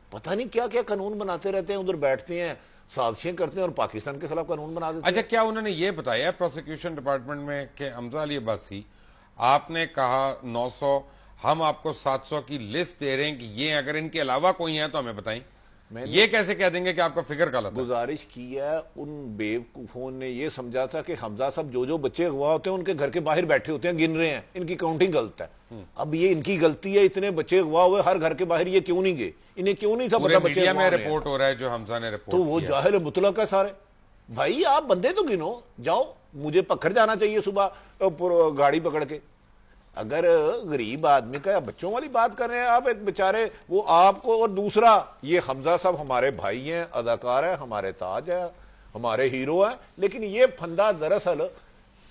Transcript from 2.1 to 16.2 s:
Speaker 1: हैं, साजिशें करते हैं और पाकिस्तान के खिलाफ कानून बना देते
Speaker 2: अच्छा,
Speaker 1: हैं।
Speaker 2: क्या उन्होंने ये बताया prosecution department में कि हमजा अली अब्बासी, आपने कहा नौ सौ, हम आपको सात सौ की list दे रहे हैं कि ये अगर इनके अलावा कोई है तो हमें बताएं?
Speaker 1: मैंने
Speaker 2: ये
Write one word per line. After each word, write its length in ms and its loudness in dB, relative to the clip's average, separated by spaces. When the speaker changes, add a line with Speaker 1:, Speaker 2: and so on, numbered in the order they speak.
Speaker 1:
हैं, 200 -6
साजिशें 460 -2
करते 200 -4
हैं 80 -2
और 100 -2
पाकिस्तान 460 -4
के 80 -10
खिलाफ 220 -4
कानून 260 -6
बना 160 -4
देते 160 -4
Speaker 2:
अच्छा, 140 2
Speaker 1:
हैं। 80 -8
Speaker 2:
क्या 140 2
उन्होंने 280 -2
ये 200 -2
बताया 400 -2
prosecution 640 -6
department 460 -4
में 360 -8
कि 100 -8
हमजा 340 -8
अली 140 -4
अब्बासी, 500 -6
आपने 460 2
कहा 580 0
नौ 260 -2
सौ, 400 -2
हम 200 2
आपको 320 -2
सात 320 -2
सौ 160 -4
की 160 -10
list 420 -6
दे 160 -2
रहे 100 0
हैं 140 -6
कि 60 -12
ये 260 -4
अगर 240 -2
इनके 240 -4
अलावा 320 2
कोई 240 -2
है 120 -2
तो 100 -6
हमें 180 -4
बताएं? 260 -8
Speaker 1:
मैंने 200 -8
Speaker 2:
ये 160 6